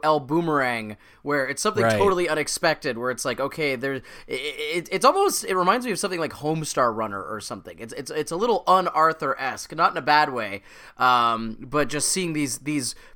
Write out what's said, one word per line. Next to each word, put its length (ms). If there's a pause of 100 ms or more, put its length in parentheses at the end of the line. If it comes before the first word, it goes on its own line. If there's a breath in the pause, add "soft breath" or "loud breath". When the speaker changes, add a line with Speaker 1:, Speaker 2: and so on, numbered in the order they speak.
Speaker 1:
El 160
Boomerang, 800 (260 soft breath)
where 240
it's 140
something 220
Speaker 2:
Right. 140
Speaker 1:
totally 300
unexpected, 720
where 140
it's 120
like, 160
okay, 380
there, 180
it, 80 (240 loud breath)
it, 640
it's 140
almost, 400
it 100
reminds 300
me 80
of 60
something 200
like 140
Homestar 600
Runner 300
or 160
something. 400
It's, 140
it's, 180
it's 220
a 20
little 320
un-Arthur-esque, 1040
not 180
in 60
a 40
bad 320
way, 300 (340 loud breath)
um, 640
but 260
just 220
seeing 240
these, 260
these 340 (220 soft breath)